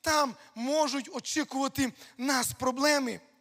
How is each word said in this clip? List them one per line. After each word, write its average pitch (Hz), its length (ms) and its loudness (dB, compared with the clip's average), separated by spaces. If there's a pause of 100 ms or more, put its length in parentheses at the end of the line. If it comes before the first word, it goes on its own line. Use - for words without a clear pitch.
там 302 340 2 (200)
можуть 277 580 0
очікувати 269 800 -2 (260)
нас 254 340 0
проблеми. 262 680 0 (200)